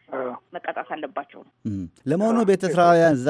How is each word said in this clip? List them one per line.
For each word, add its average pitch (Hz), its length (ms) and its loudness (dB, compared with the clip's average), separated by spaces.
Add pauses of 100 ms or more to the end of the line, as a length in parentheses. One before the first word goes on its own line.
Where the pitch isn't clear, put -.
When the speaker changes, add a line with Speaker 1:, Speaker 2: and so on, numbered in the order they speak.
(120)
Speaker 1:
አዎ። 127 200 -8 (200)
Speaker 2:
መቀጣት 170 380 -10
አለባቸው 147 500 -12
ነው። - 120 -20 (120)
Speaker 3:
እህ። 101 140 -6 (280)
ለመሆኑ 208 300 0
Speaker 1:
አዎ። 233 100 0
Speaker 3:
ቤተ 190 180 0
እስራኤላውያን 170 500 4
እዛ 127 160 -2